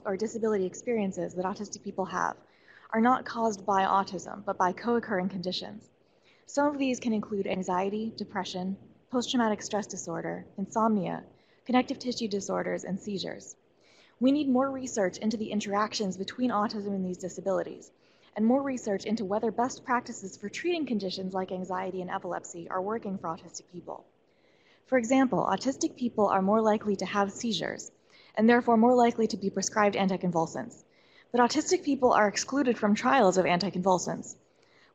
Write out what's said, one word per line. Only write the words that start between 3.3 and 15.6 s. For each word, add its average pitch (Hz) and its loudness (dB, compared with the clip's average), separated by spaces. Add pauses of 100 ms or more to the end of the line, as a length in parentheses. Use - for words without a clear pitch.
by 190 4
autism, 196 -2
but 196 -6
by 180 2
co-occurring 220 -2
conditions. 185 -8 (560)
Some 285 0
of 294 0
these 262 0
can 226 0
include 202 -2
anxiety, 196 -2
depression, 190 -6 (340)
post-traumatic 233 0
stress 196 -4
disorder, 170 -8 (140)
insomnia, 196 0 (400)
connective 254 0
tissue 233 -6
disorders, 180 -4
and 190 -4
seizures. - -8 (640)
We 254 6
need 277 2
more 262 4
research 254 -2
into 220 0
the 214 -6
interactions 208 -2